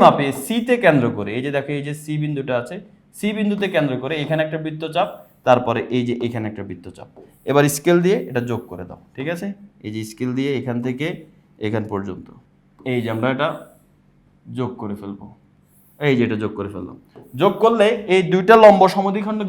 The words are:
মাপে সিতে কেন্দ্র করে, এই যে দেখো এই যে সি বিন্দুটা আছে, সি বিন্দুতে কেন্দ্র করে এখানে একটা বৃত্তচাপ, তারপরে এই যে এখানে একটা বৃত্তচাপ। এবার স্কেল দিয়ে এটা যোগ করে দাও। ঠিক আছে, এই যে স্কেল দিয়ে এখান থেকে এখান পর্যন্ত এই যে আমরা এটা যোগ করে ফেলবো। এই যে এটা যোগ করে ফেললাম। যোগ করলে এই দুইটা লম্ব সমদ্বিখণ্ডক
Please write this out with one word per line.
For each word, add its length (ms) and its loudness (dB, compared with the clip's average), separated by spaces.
মাপে 240 8
সিতে 300 0
কেন্দ্র 220 6
করে, 220 -6
এই 60 -4
যে 120 -4
দেখো 220 -4
এই 100 -8
যে 40 -6
সি 100 -8
বিন্দুটা 400 -4
আছে, 140 -12
সি 180 -2
বিন্দুতে 380 -2
কেন্দ্র 280 0
করে 200 -4
এখানে 240 -2
একটা 180 -6
বৃত্তচাপ, 440 -4
তারপরে 340 2
এই 120 0
যে 60 -2
এখানে 240 -6
একটা 180 -12
বৃত্তচাপ। 400 -18
এবার 120 4
স্কেল 300 2
দিয়ে 120 2
এটা 200 -2
যোগ 100 -4
করে 180 -12
দাও। 120 -18
ঠিক 180 -8
আছে, 120 -10
এই 80 -8
যে 60 -6
স্কেল 280 -6
দিয়ে 120 -2
এখান 160 -6
থেকে 200 -6
এখান 260 -2
পর্যন্ত 340 -8
এই 120 0
যে 100 -4
আমরা 200 -2
এটা 140 -2
যোগ 120 -4
করে 180 -8
ফেলবো। 260 -14
এই 160 2
যে 100 2
এটা 160 -2
যোগ 160 -4
করে 160 -6
ফেললাম। 220 -12
যোগ 120 4
করলে 220 4
এই 80 4
দুইটা 220 6
লম্ব 180 10
সমদ্বিখণ্ডক 540 -2